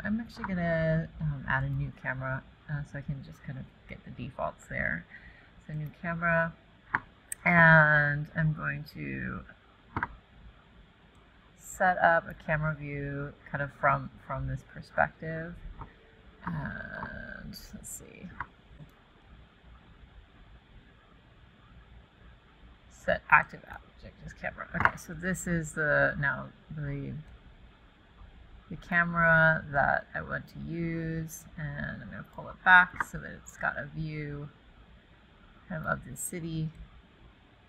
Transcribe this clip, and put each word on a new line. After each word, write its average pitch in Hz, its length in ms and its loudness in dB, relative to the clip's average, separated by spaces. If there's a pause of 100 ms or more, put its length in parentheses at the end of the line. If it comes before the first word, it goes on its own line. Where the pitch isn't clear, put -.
I'm 214 160 0
actually 233 240 -10
gonna, 165 640 0 (140)
um, 147 260 -2
add 135 160 0
a 139 60 -2
new 139 200 -2 (120)
camera, 131 400 -4 (260)
uh, 147 220 -4
so 143 80 -10
I - 20 -8
can 135 240 -8
just - 200 -18
kind 131 160 -12
of - 40 -12 (240)
get - 160 -16
the - 60 -16
defaults - 560 -8
there. - 400 -4 (600)
So 160 60 -10
new 151 160 -6 (140)
camera, 165 500 2 (920)
and 151 840 8 (100)
I'm 156 180 4
going 147 300 -6 (100)
to 131 500 -6 (2000)
set 185 420 0
up 165 300 6
a - 60 -12
camera 156 400 -2
view 143 580 -6 (200)
kind 139 100 -4
of 139 120 -6
from, 139 360 2 (160)
from 135 220 -6
this 131 160 -6 (100)
perspective. 160 800 -4 (920)
And - 1120 -10 (160)
let's - 160 -16
see. - 400 -16 (4000)
Set - 400 -2
active 156 300 4 (100)
object - 460 -18 (100)
as 165 60 -14
camera. - 420 -10
Okay, - 220 0
so - 180 -14
this 175 320 -4
is 165 240 -2
the, 143 480 2
now 135 300 -4 (280)
the, 139 360 -6 (1600)
the 165 80 -12
camera 165 960 4
that 139 420 2
I - 100 -8
want 139 260 -8
to - 100 -16
use, 160 880 -6 (120)
and 147 460 -8
I'm - 80 -12
gonna - 140 -12 (100)
pull - 140 -12
it - 160 -18
back 180 400 8
so - 140 -8
that - 120 -10
it's - 260 -18
got - 220 -2
a 135 80 -8
view 147 640 -8 (1200)
kind 160 160 -8
of - 80 -2
of - 80 -2 (100)
the 143 60 -12
city, 160 540 -4 (1000)